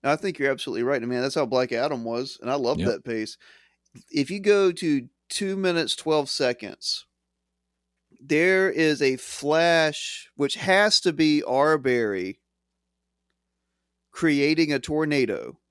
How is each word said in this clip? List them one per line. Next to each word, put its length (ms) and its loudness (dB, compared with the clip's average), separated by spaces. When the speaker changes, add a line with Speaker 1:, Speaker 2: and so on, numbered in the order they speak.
Speaker 1:
I 120 2
think 240 -6
you're 120 0
absolutely 320 -4
right. 180 0
I 40 -8
mean, 160 -2
that's 140 -2
how 100 0
Black 260 0
Adam 320 -2
was, 380 -6
and 80 -6
I 60 0
love 240 0
Speaker 2:
Yep. 100 0
Speaker 1:
that 140 -4
pace. 340 -6
If 200 -2
you 80 -6
go 320 4
to 360 -2
two 260 -4
minutes, 400 0
twelve 340 -2
seconds, 760 -4
there 500 2
is 300 2
a 160 2
flash, 1160 0
which 200 -2
has 460 2
to 120 0
be 300 2
Arbery 960 0
creating 600 2
a 60 0
tornado. 800 -2